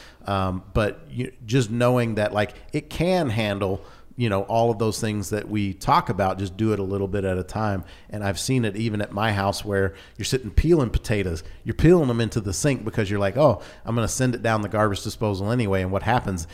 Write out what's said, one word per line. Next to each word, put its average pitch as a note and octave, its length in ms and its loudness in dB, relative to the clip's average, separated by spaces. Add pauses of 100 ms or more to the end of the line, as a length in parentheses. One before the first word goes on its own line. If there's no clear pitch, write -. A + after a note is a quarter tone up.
(260)
Um, F#2+ 380 -2 (100)
but G#2+ 340 0
you, A#2+ 240 -8 (140)
just A2+ 240 2
knowing A#2+ 460 2
that, G#2 180 2
like, G#2 200 0 (180)
it D3+ 180 -4
can F3 400 0
handle, G2+ 500 0 (340)
you A#2+ 140 0
know, G2 140 2
all A#2 280 2
of G#2+ 80 -2
those A2 220 0
things G#2 300 -2
that G#2 180 -2
we G2+ 240 -2
talk D3 380 -2
about, F#2+ 280 0
just F#2+ 160 -6
do G#2+ 200 0
it G2 40 -2
a G2 40 -4
little G2 260 -4
bit F#2+ 160 -4
at F#2 140 -2
a F2+ 40 -2
time. G#2 400 -4 (280)
And G#2 120 -8
I've G2 160 -2
seen C3 280 0
it G2 100 -4
even G#2+ 240 -2
at G#2 100 -6
my G#2+ 220 0
house G2 320 0
where G2 300 0 (240)
you're G2+ 80 -6
sitting C3 240 -2
peeling D3+ 400 4
potatoes, F#2+ 520 -2 (220)
you're A2 100 -4
peeling D#3+ 340 6
them A#2 120 2
into A2+ 200 0
the G2 120 -2
sink B2+ 320 0
because A2 240 -2
you're G2+ 100 -2
like, G2+ 200 0
"Oh, C#3 240 6 (240)
I'm A2+ 80 -2
gonna A2+ 140 2
send B2+ 260 0
it - 80 -6
down A2 180 2
the G#2 80 -4
garbage G#2 340 2
disposal G2+ 480 -2
anyway." G#2 300 2
And F#2 100 0
what F#2+ 120 0
happens? G2 500 0